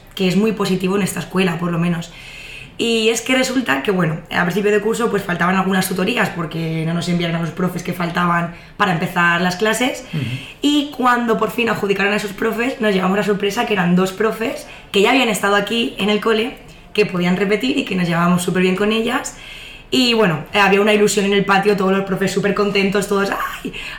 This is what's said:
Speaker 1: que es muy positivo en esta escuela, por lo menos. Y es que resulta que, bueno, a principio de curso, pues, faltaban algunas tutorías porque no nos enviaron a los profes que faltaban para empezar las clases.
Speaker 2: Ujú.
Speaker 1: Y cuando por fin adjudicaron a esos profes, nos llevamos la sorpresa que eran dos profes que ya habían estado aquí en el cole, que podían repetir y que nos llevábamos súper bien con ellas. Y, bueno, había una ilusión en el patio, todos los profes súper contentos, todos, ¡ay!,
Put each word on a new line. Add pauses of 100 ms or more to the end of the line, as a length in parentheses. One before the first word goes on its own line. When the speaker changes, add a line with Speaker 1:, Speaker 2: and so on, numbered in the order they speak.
(140)
Speaker 1:
que
es
muy
positivo
en
esta
escuela,
por
lo
menos. (680)
Y
es
que
resulta
que,
bueno, (160)
a
principio
de
curso,
pues,
faltaban
algunas
tutorías
porque
no
nos
enviaron
a
los
profes
que
faltaban (240)
para
empezar
las
clases.
Speaker 2:
Ujú. (380)
Speaker 1:
Y
cuando
por
fin
adjudicaron
a
esos
profes,
nos
llevamos
la
sorpresa
que
eran
dos
profes (240)
que
ya
habían
estado
aquí
en
el
cole, (380)
que
podían
repetir
y
que
nos
llevábamos
súper
bien
con
ellas. (540)
Y,
bueno, (100)
había
una
ilusión
en
el
patio,
todos
los
profes
súper
contentos,
todos,
¡ay!, (260)